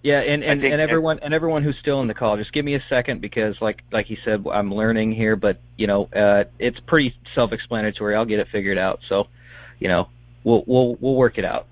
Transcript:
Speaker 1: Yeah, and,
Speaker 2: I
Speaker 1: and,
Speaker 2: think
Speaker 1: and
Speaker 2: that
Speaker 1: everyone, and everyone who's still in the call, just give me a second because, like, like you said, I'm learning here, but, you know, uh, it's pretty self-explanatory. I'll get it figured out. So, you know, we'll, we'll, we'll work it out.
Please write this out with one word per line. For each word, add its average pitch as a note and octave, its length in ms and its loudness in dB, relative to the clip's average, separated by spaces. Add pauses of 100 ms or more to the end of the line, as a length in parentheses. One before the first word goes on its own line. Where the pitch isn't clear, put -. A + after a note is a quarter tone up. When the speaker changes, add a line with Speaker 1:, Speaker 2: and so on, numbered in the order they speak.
Speaker 1:
Yeah, C#3+ 180 4
and, C#3+ 240 0
Speaker 2:
I - 40 -2
Speaker 1:
and, C#3+ 140 2
Speaker 2:
think C#3 120 2
Speaker 1:
and D3+ 80 0
Speaker 2:
that D#3 80 0
Speaker 1:
everyone, D#3+ 300 0
and D3 140 -4
everyone D#3 300 0
who's D3 160 -2
still C#3 220 -2
in B2 60 -2
the G#2+ 60 -4
call, G#2+ 220 0
just G#2 160 -8
give D3 140 -2
me C#3+ 100 -2
a C3+ 140 -4
second B2 320 -2
because, G#2+ 400 -4
like, G#2+ 220 -4 (100)
like A2 160 -2
you A2 160 -8
said, G#2+ 260 -2
I'm G2+ 220 -2
learning A2 400 0
here, A2 240 2
but, F#2+ 240 0 (160)
you G#2+ 100 0
know, G2+ 260 0
uh, G2+ 300 4 (160)
it's A#2+ 220 -2
pretty C#3+ 340 2 (180)
self-explanatory. G#2+ 800 -2
I'll A2 120 2
get G#2+ 140 0
it - 120 -2
figured G2 260 -2
out. F#2 300 -2
So, G2+ 200 0 (520)
you - 80 -4
know, F2 220 2 (340)
we'll, A2+ 240 4
we'll, B2+ 320 2
we'll C3 160 0
work B2+ 220 2
it F#2+ 80 -4
out. - 260 -6